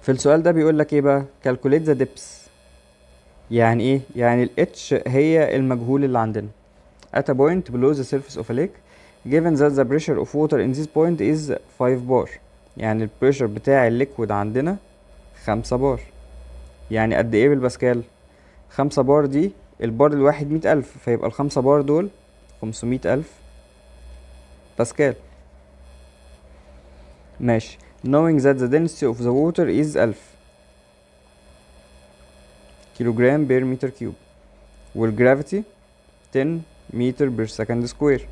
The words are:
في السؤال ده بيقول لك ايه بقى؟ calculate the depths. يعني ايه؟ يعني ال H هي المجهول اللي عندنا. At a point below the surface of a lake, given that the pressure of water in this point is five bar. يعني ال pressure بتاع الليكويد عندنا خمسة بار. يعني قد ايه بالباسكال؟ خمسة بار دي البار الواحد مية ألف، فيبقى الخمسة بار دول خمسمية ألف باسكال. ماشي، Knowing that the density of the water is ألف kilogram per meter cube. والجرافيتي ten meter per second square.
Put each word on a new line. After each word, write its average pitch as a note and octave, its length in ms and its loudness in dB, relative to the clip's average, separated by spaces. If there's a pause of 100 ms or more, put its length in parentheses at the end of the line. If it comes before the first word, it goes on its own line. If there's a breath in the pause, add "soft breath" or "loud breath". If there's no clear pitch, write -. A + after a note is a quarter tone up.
في C3+ 100 0
السؤال D3 300 4
ده F3 80 4
بيقول D#3 280 4
لك D3+ 140 0
ايه D3 80 2
بقى؟ C#3 240 2 (240)
calculate C#3 380 0
the C#3 140 2
depths. - 480 -8 (1000)
يعني A#2 320 4
ايه؟ C3+ 180 0 (160)
يعني A#2+ 260 2
ال A#2+ 240 0
H - 280 -6 (120)
هي D3 500 2
المجهول C3 480 0
اللي B2+ 140 0
عندنا. G#2+ 300 -4 (680)
At C#3 60 0
a C#3 120 -2
point D3+ 380 0
below B2+ 220 2
the C3+ 100 -4
surface - 360 -6
of - 100 -10
a A#2 40 -4
lake, D#3+ 220 -4 (520 soft breath)
given D#3+ 280 2
that D3 220 4
the C3+ 60 4
pressure C#3 400 0
of - 100 -12
water D3+ 240 0
in A2+ 200 0
this D3+ 80 -6
point D#3+ 340 0
is D3+ 320 0 (260)
five B2+ 220 0 (100)
bar. B2 180 2 (480)
يعني A2 280 -2
ال G#2 60 -6 (120)
pressure C3+ 220 2
بتاع A#2+ 420 2
الليكويد A#2 440 -2
عندنا A#2 460 -2 (680)
خمسة A2+ 320 -2
بار. B2+ 240 -2 (920)
يعني A2 240 0
قد A2 200 0
ايه A#2 140 4
بالباسكال؟ B2 540 0 (680 soft breath)
خمسة C#3+ 320 -2
بار C#3+ 240 2
دي D#3 260 -2 (280)
البار A#2+ 320 0
الواحد D3 380 0
مية D#3+ 220 0
ألف، - 260 -2
فيبقى A#2 280 -2
الخمسة C#3 340 -2
بار C#3+ 200 4
دول D3+ 280 0 (540)
خمسمية A#2 420 -6
ألف C3+ 280 -2 (1500)
باسكال. A#2+ 360 0 (2250)
ماشي، A#2 380 -2 (280 soft breath)
Knowing D#3 340 2
that C#3 220 4
the B2 60 -2
density D#3 440 0
of A#2+ 140 -8
the A#2+ 60 0
water D#3+ 340 0
is D3 300 -2
ألف - 380 -2 (2750)
kilogram B2+ 500 2
per C3 160 2
meter B2+ 260 -6 (100)
cube. - 180 -10 (760)
والجرافيتي B2+ 680 0 (760)
ten D#3+ 240 -2 (360)
meter B2+ 420 -2
per A2+ 80 -2
second A#2+ 400 -4
square. C#3 460 -2